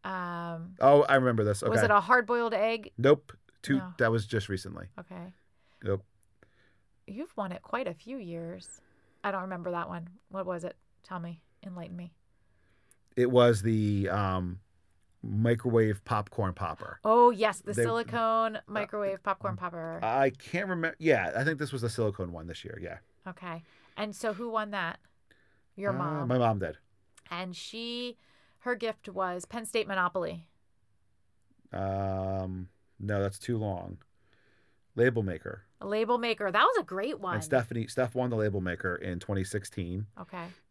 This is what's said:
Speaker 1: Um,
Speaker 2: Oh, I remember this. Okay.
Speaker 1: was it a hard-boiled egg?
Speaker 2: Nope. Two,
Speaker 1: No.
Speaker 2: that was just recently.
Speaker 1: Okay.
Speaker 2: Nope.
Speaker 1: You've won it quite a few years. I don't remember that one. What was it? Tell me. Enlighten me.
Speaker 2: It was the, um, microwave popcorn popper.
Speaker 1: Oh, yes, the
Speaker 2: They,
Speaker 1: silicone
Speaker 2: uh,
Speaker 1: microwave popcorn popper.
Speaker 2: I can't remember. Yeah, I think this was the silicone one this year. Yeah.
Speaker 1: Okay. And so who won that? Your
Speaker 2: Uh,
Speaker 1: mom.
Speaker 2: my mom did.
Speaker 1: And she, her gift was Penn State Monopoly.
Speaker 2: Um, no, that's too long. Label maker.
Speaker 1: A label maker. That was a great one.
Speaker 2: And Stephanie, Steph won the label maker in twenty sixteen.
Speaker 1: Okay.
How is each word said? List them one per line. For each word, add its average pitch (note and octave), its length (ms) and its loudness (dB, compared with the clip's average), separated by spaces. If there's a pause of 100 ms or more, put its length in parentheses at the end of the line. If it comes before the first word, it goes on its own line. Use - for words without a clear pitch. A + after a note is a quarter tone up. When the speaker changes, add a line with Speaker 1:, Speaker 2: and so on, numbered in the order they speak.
Speaker 1:
Um, F3 760 -6
Speaker 2:
Oh, C#3+ 260 10
I C#3 60 6
remember B2 300 4
this. G#2 180 2
Okay. - 80 2
Speaker 1:
was - 120 4
it A3+ 80 4
a G3+ 100 8
hard-boiled A#3 520 2
egg? A3 460 -2
Speaker 2:
Nope. C#3 340 6 (300)
Two, C#3 160 0
Speaker 1:
No. - 180 -6
Speaker 2:
that A2+ 160 4
was A2 140 0
just G#2 240 -2
recently. F2 380 -6 (100)
Speaker 1:
Okay. F3 340 -14 (500)
Speaker 2:
Nope. G2 220 -2 (1000)
Speaker 1:
You've B3+ 320 -12
won F#3+ 140 -6
it - 100 -12
quite B3 260 -6
a D#3+ 60 -8
few B3+ 240 -14
years. E3+ 640 -12 (400)
I G3+ 100 -2
don't F#3+ 100 -4
remember F3+ 300 -6
that E3+ 180 -4
one. E3+ 180 -10 (220)
What F#3+ 160 -6
was F3 180 -6
it? - 120 -10 (260)
Tell F#3 160 -10
me. E3+ 240 -10 (200)
Enlighten F3 320 -12
me. F3 200 -12 (1000)
Speaker 2:
It B2 140 4
was A#2+ 300 8
the, G#2 480 2
um, F#2 520 0 (640)
microwave A2+ 840 2
popcorn G#2 480 -2
popper. - 500 -8
Speaker 1:
Oh, A#3 240 8
yes, G#3+ 320 2
the G3+ 140 -8
Speaker 2:
They, A#3 80 2
Speaker 1:
silicone A3+ 720 0
Speaker 2:
uh, - 100 -8
Speaker 1:
microwave G#3 560 -4
popcorn F#3+ 360 -4
popper. E3 440 -8
Speaker 2:
I C3 280 4
can't - 400 -6
remember. E3 280 -2
Yeah, A#2 380 4
I B2+ 80 0
think D#3 140 0
this C#3 120 -4
was B2+ 120 -4
the A#2 80 0
silicone G2 420 -2
one E2 140 -12
this - 180 -12
year. E2+ 160 -12
Yeah. E2 200 -12 (280)
Speaker 1:
Okay. E3+ 340 -12 (320)
And G#3+ 220 -8
so A3+ 160 -2
who A3+ 160 -6
won G#3+ 220 -2
that? F3+ 300 -4 (760)
Your G3 140 -2
Speaker 2:
Uh, F#3 80 -2
Speaker 1:
mom. D3+ 300 -2
Speaker 2:
my B2+ 100 4
mom A2+ 200 4
did. E2+ 200 -4 (520)
Speaker 1:
And F3+ 240 -8
she, A#3+ 640 -8 (440)
her B3 140 -2
gift A3+ 320 -6
was F#3 380 -4
Penn A3+ 220 -10
State A3 200 -2
Monopoly. F3+ 600 -2 (1300)
Speaker 2:
Um, F#2+ 960 -4 (300)
no, G2+ 220 -2
that's G2 180 -2
too A#2+ 200 -4
long. F2+ 400 -6 (1000)
Label A#2 260 4
maker. F#2 420 -8 (160)
Speaker 1:
A - 60 -8
label A3 320 0
maker. A3 320 -2
That G#3 140 4
was G4+ 140 4
a E4+ 40 0
great F#3+ 380 -6
one. F3+ 160 -4
Speaker 2:
And - 80 -4
Stephanie, A#2 420 0
Steph B2+ 280 -2
won B2+ 160 0
the A#2 60 -2
label G#2 240 0
maker F2+ 360 -4
in F2+ 220 -6
twenty F#2+ 260 -2
sixteen. F#2+ 640 -6 (140)
Speaker 1:
Okay. F3 260 -14 (240)